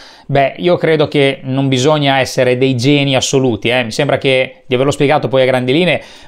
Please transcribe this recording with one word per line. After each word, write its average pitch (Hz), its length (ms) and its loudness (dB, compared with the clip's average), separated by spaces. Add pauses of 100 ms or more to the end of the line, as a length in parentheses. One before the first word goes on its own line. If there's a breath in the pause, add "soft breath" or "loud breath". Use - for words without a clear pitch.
(280 loud breath)
beh, 139 300 0
io 175 180 0
credo 156 320 0
che 139 360 0
non 135 260 -2
bisogna 139 500 2
essere 127 380 0
dei 131 180 0
geni 139 400 2
assoluti, 123 540 0
eh. 123 160 0
Mi 113 60 -8
sembra 139 260 -2
che, 131 500 -2
di 127 80 -2
averlo 135 160 0
spiegato 139 380 0
poi 131 120 0
a 131 40 4
grandi 127 260 0
linee 156 320 0 (240 loud breath)